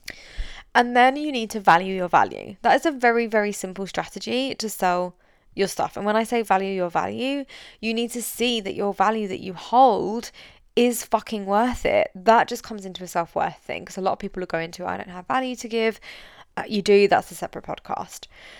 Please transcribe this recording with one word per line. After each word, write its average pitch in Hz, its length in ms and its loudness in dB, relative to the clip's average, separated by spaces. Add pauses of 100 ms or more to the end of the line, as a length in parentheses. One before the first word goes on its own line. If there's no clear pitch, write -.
(760)
And 240 220 4
then 254 200 6
you 302 140 -4
need 233 200 -4
to 220 100 -6
value 190 340 2
your 180 140 -2
value. 113 540 0
That - 140 4
is 311 100 0
a 320 60 2
very, 233 340 2
very 208 260 0
simple 190 340 -8
strategy 226 680 -6
to 220 140 -6
sell 180 460 0 (400)
your 190 140 0
stuff. - 280 -4
And 196 100 -4
when 208 100 2
I 226 80 2
say 233 180 0
value 196 300 0
your 180 180 -2
value, 226 540 -4 (360)
you 226 120 -4
need 233 200 -4
to 240 100 -6
see 233 380 -2
that 196 140 -6
your 202 200 -2
value 208 340 0
that 185 120 -6
you 185 140 -8
hold 226 760 2 (460)
is 240 280 2
fucking 214 400 -2
worth 214 400 2
it. - 300 4
That 214 320 6
just 233 160 -8
comes 208 220 -12
into 185 180 -12
a 180 60 -12
self-worth 165 480 -4
thing, - 280 -10
'cause - 140 -14
a - 20 -6
lot 190 120 0
of 196 80 -8
people 190 180 -10
will 180 80 -8
go 165 140 -4
into, 170 260 -10
"I 180 100 -4
don't - 120 -10
have 180 180 -14
value 254 300 -2
to - 100 -10
give." 220 320 0 (580)
Uh, 196 120 -4
you 208 140 0
do, 202 260 8
that's 185 240 2
a - 20 -16
separate - 300 -10
podcast. - 640 -10 (320)